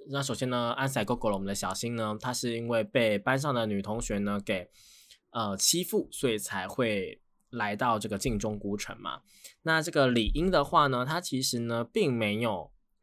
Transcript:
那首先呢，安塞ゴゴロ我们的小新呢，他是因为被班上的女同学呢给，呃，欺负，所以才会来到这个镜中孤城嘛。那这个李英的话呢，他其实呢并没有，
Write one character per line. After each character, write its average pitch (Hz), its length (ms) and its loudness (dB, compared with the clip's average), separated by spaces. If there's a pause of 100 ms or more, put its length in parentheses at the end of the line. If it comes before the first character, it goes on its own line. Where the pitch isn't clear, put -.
那 139 120 -2
首 135 140 -2
先 127 140 -2
呢， 120 240 0
安 135 140 -2
塞 127 160 0
ゴ 120 140 0
ゴ 113 120 0
ロ 101 40 2
我 98 60 0
们 98 80 -4
的 101 80 -2
小 95 180 -4
新 117 220 -4
呢， 107 240 -2
他 127 120 -4
是 120 240 -4
因 117 120 -4
为 117 160 2
被 107 340 2
班 131 220 2
上 147 140 0
的 117 120 0
女 101 160 0
同 107 180 -4
学 104 200 -2
呢 101 240 0
给， 95 260 -4 (640)
呃， 156 260 -2
欺 175 260 2
负， 208 280 -2
所 - 180 0
以 107 80 0
才 95 300 -6
会 104 540 -2 (280)
来 107 260 -4
到 117 220 2
这 104 100 -4
个 104 120 -2
镜 117 180 0
中 107 220 -2
孤 101 180 -2
城 - 220 -8
嘛。 78 220 -8 (420)
那 160 180 2
这 160 100 -4
个 139 160 6
李 117 260 4
英 180 180 2
的 156 120 6
话 147 240 4
呢， 127 180 0
他 156 160 -2
其 131 200 -4
实 127 180 0
呢 117 240 0
并 156 300 2
没 107 240 2
有， 107 340 -2 (320)